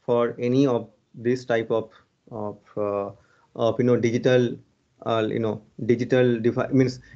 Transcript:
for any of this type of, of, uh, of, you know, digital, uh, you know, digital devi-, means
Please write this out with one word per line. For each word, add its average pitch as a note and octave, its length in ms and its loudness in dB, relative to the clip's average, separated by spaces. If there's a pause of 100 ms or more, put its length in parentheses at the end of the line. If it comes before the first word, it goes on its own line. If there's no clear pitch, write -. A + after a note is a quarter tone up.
for A#2+ 360 0
any B2+ 300 2
of A#2 220 -2 (260)
this B2 280 -2
type A2+ 280 -2
of, A2+ 180 -2 (400)
of, G#2 280 -10 (200)
uh, G2+ 320 -4 (460)
of, A2+ 240 0
you B2 60 2
know, B2 100 4
digital, B2 600 2 (520)
uh, A2+ 200 0
you A2 120 -4
know, G#2+ 240 -4 (220)
digital A#2+ 540 2
devi-, A#2 320 -2
means C3 280 2 (160)